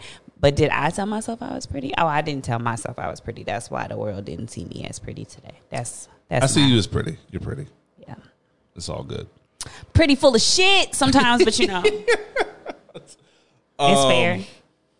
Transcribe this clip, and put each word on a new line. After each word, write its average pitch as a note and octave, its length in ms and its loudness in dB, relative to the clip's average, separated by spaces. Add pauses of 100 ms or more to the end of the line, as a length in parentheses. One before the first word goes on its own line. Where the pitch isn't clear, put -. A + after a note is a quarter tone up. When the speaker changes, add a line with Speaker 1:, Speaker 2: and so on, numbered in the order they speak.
(380)
Speaker 1:
But C#3+ 160 4
did D3+ 160 2
I C#3+ 200 0
tell G3 160 -4
myself A3 360 -6
I - 100 -10
was C4 140 -10
pretty? C4+ 320 -8
Oh, E3+ 80 2
I D3+ 140 0
didn't D3 240 -6
tell A#2+ 160 -4
myself A#2 360 -6
I F2+ 140 -8
was - 100 -14
pretty. - 220 -12
That's - 300 -8
why A#1 160 -6
the - 80 -8
world G2+ 300 -8
didn't - 220 -10
see - 180 -12
me - 220 -12
as - 120 -14
pretty - 240 -12
today. - 300 -20 (160)
That's, - 360 -12 (220)
that's B2+ 160 0
Speaker 2:
I - 20 2
see C#3+ 140 2
Speaker 1:
my C#3+ 80 6
Speaker 2:
you A#2+ 100 6
as F#2+ 80 2
pretty. - 300 -4 (160)
You're F#2 80 -8
pretty. C#3 260 -10 (400)
Speaker 1:
Yeah. - 80 -20 (640)
Speaker 2:
It's - 120 -12
all D2 140 -8
good. - 240 -10 (680)
Speaker 1:
Pretty D4 200 6
full C4 220 4
of A3+ 60 6
shit F#4+ 520 4
sometimes, C4 500 4
but, A3 140 2
you B3 80 4
know. G3 220 -2
Speaker 2:
<laughs> - 1040 -4
Speaker 1:
It's - 220 -20 (640)
Speaker 2:
Um, C#3 320 6
Speaker 1:
fair. F3 300 2 (600)